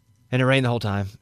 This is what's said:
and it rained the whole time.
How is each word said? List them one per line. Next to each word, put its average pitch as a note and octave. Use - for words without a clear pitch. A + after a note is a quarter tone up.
and B2+
it -
rained C3
the A#2+
whole A#2+
time. G2+